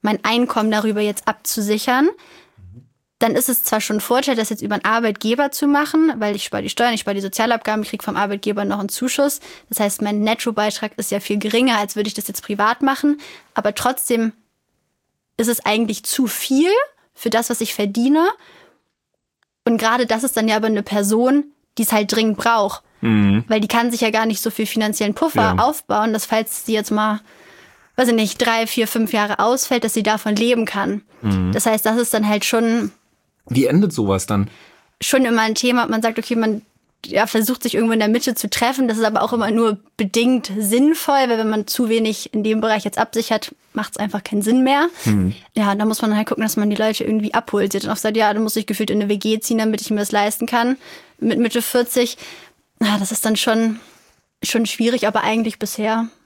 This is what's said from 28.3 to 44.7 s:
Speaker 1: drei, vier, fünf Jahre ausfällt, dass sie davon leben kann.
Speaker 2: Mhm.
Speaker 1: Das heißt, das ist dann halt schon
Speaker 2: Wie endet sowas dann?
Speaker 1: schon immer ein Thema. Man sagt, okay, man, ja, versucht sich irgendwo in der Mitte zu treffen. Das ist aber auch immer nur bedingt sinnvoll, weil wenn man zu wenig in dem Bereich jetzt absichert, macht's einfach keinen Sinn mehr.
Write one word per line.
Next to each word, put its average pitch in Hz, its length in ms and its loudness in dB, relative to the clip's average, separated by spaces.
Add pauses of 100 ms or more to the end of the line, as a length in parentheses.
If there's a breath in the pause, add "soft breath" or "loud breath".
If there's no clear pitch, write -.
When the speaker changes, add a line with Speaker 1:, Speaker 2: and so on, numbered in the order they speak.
Speaker 1:
drei, 226 240 2
vier, 226 200 0
fünf 226 260 0
Jahre 208 260 0
ausfällt, 247 440 2
dass 226 100 0
sie 220 100 0
davon 214 320 0
leben 233 300 2
kann. 202 380 -4 (180)
Speaker 2:
Mhm. 95 320 2
Speaker 1:
Das - 120 0
heißt, 220 200 0
das 220 120 2
ist 240 160 0
dann 214 140 2
halt 208 180 0
schon 226 460 0 (560)
Speaker 2:
Wie 123 180 2
endet 165 280 4
sowas 98 320 0
dann? 101 240 0 (520 loud breath)
Speaker 1:
schon 262 240 2
immer 226 180 2
ein 220 120 0
Thema. 247 320 2
Man 220 160 -2
sagt, 226 160 0
okay, 233 160 -4
man, 220 260 0 (440)
ja, 214 200 2
versucht 226 380 0
sich 233 100 -4
irgendwo 226 200 2
in 226 60 2
der 208 100 2
Mitte 240 260 0
zu - 160 -6
treffen. 254 360 0
Das 220 120 0
ist 226 40 2
aber 220 200 2
auch 220 100 -2
immer 226 160 0
nur 220 300 2 (180)
bedingt 233 600 0
sinnvoll, 277 560 2 (120)
weil 226 120 0
wenn 220 100 0
man 214 160 -2
zu 233 240 -2
wenig 220 460 0
in 214 80 0
dem 220 180 0
Bereich 214 220 0
jetzt - 160 -4
absichert, 226 560 -2 (180)
macht's - 240 -8
einfach - 260 -4
keinen 202 200 -2
Sinn 247 200 4
mehr. 285 260 2 (160 loud breath)